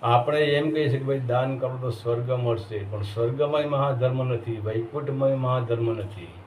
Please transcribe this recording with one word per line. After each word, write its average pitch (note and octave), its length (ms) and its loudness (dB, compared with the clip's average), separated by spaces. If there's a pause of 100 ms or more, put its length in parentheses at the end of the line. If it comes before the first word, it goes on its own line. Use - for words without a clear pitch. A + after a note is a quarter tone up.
આપણે A#2+ 380 4
એમ D3 300 4
કહીએ D3+ 180 2
છીએ C3 100 2
કે C3+ 60 -4
ભાઈ C3+ 140 0
દાન B2+ 400 0
કરો B2+ 180 -2
તો B2+ 140 -4
સ્વર્ગ A#2+ 400 -2
મળશે, A#2 480 0 (120)
પણ G#2 120 -4
સ્વર્ગમાંય C3+ 640 0
મહાધર્મ C3 580 2
નથી, A#2 340 -2
વૈકુંઠમાંય C3+ 800 -2
મહાધર્મ A#2+ 580 0
નથી G#2 360 -8 (180)